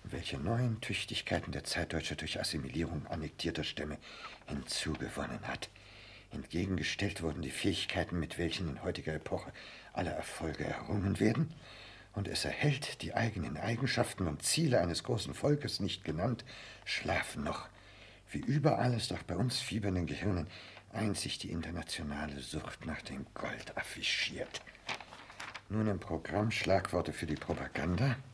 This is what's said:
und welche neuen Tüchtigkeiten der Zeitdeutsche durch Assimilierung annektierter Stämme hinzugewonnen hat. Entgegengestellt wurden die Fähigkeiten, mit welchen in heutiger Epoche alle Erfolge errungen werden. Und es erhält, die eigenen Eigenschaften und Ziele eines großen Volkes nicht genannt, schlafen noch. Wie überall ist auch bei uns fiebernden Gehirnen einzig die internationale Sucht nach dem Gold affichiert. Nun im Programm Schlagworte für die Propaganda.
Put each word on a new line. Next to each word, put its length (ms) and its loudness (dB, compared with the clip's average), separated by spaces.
und 100 -8
welche 240 -4
neuen 440 2
Tüchtigkeiten 720 0
der 100 -2
Zeitdeutsche 540 0
durch 220 -4
Assimilierung 680 0
annektierter 560 -2
Stämme 340 -4
hinzugewonnen 1000 -2
hat. 220 -4
Entgegengestellt 880 0
wurden 200 0
die 80 -2
Fähigkeiten, 680 2
mit 180 0
welchen 320 0
in 140 -4
heutiger 300 0
Epoche 380 -2
alle 180 0
Erfolge 540 -2
errungen 560 2
werden. 320 6
Und 140 0
es 160 0
erhält, 580 0
die 120 -4
eigenen 420 0
Eigenschaften 720 2
und 160 -2
Ziele 380 6
eines 240 2
großen 280 0
Volkes 460 4
nicht 240 0
genannt, 400 2
schlafen 600 0
noch. 240 -2
Wie 100 -2
überall 540 6
ist 200 0
auch 100 -4
bei 140 0
uns 220 2
fiebernden 480 2
Gehirnen 400 0
einzig 480 0
die 120 -6
internationale 920 -4
Sucht 440 -6
nach 160 -4
dem 320 -6
Gold 440 -6
affichiert. 840 -2
Nun 180 4
im 120 2
Programm 500 2
Schlagworte 640 4
für 140 -2
die 100 2
Propaganda. 800 2